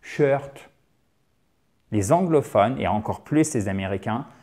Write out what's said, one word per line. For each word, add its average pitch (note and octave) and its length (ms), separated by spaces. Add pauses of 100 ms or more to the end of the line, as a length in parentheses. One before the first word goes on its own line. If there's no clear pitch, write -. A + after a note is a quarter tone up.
Shirt. - 680 (1200)
Les G#2 220
anglophones, D3 640
et - 80
encore G2+ 380
plus D#3 300
les G#2 140
américains G2 580 (160)